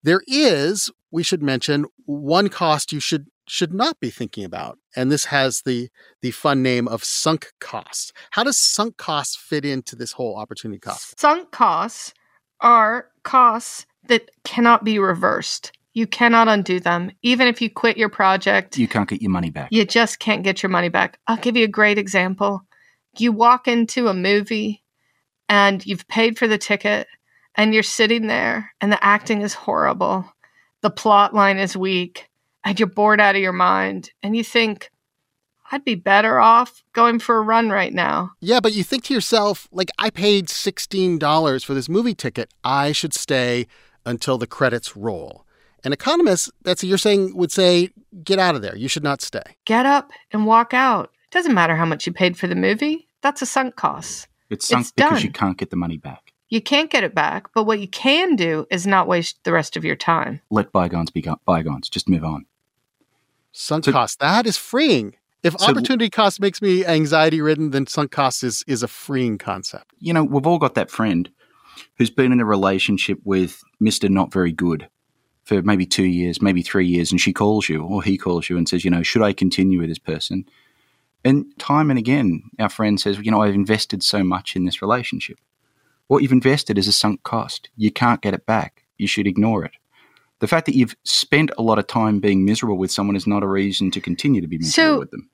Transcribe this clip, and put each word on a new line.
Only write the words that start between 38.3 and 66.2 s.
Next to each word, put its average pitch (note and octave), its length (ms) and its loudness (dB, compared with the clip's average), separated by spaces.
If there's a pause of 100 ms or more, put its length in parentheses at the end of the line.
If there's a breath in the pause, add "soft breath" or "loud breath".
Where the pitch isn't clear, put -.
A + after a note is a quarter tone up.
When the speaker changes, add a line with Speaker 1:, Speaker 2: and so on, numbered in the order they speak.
Speaker 1:
Yeah, A3+ 200 2
but A3 120 2
you G#3 100 0
think C4+ 220 -4
to C#4 100 -2
yourself, G#3 560 0
like, F#3 280 -4
"I A3 120 -2
paid G3+ 400 2
sixteen F#3 680 -2
dollars D3 460 2
for C#3+ 100 -4
this C3+ 140 -4
movie G#3+ 260 0
ticket. - 380 -8 (120)
I C#3+ 280 0
should D3+ 220 -4
stay B2 520 -2 (380 soft breath)
until B2 320 -4
the A2+ 100 -6
credits A#2+ 500 -4
roll." G2+ 500 -10 (380)
And C#3 100 -2
economists, D4 560 0 (120)
Betsy, F3+ 240 -4
you're F#3 120 0
saying, G3 380 0
would F3+ 160 -2
say, F3+ 380 4 (340)
"Get F#3+ 140 0
out F3+ 160 2
of A#2+ 80 -4
there. F#2+ 140 -10
You A#2+ 120 -8
should C#3+ 160 -4
not C#3 180 -2
stay." - 420 -12
Speaker 2:
Get A#3 220 2
up C#4 240 0 (220 loud breath)
and G#3+ 140 0
walk A#3 280 4
out. B3 380 0 (180)
Doesn't E4+ 240 0
matter E3 220 4
how E3+ 80 0
much D#3+ 220 -4
you F3 60 -4
paid F3 240 0
for F#3+ 100 -6
the F3 80 -4
movie. A3 520 -2 (140)
That's C#4 220 -2
a B3+ 40 -6
sunk C4 300 -4
cost. - 500 -8 (240)
Speaker 3:
It's - 160 -6
sunk B2 160 -2
Speaker 2:
It's - 100 -10
Speaker 3:
because G3 200 2
Speaker 2:
done. C4 100 2
Speaker 3:
you - 80 -2
can't F#2+ 280 -4
get - 120 -8
the F2+ 60 -6
money E2+ 220 -4
back. - 240 -16 (320)
Speaker 2:
You A3 80 0
can't D4 260 0
get B3+ 140 2
it F3 140 -4
back, - 360 -2
but A3 120 0
what G#3+ 160 0
you F#3+ 80 -10
can D#4 480 0
do D#3+ 340 0
is F#3 160 -4
not F#3 220 2
waste F3 340 -2
the F3+ 80 -4
rest E3 260 0
of D#3+ 80 -6
your D#3 120 -2
time. D#3 440 -2 (100)
Speaker 3:
Let G#2 200 0
bygones E2+ 400 -2
be E2 100 -4
go-, D#2 240 -6
bygones. D#2+ 440 -2
Just - 200 -6
move E2+ 140 2
on. D2+ 240 -8 (1040)
Speaker 1:
Sunk - 360 -4
Speaker 3:
So - 40 4
Speaker 1:
cost. A#2+ 300 0
That G3+ 260 2
is G#3 100 -2
freeing. A3 600 0 (260)
If E3+ 120 2
Speaker 3:
So G3 120 0
w- A#3+ 60 6
Speaker 1:
opportunity A#3+ 360 0
cost G3+ 300 2